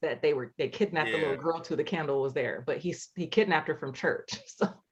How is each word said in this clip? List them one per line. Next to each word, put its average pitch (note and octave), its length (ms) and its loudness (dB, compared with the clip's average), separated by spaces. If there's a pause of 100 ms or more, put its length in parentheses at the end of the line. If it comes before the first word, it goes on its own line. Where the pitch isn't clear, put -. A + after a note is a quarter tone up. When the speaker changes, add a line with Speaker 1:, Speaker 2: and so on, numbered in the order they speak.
Speaker 1:
that C#3 200 -2
they D3+ 120 4
were, B2 240 -4
they C#3 120 0
kidnapped E3 420 0
the D#3+ 60 2
little D3 180 2
Speaker 2:
Yeah. - 20 -8
Speaker 1:
girl E3 240 -2
to, D#3+ 140 -4
the D3 80 0
candle D3 380 0
was C3+ 120 0
there, A#2+ 340 -2
but D3+ 120 0
he E3+ 120 -2
s-, - 240 -10
he F3 120 -4
kidnapped F#3+ 420 4
her D3+ 80 0
from C#3 160 -6
church. - 440 0
<laughs> - 100 -16
So - 260 0 (180)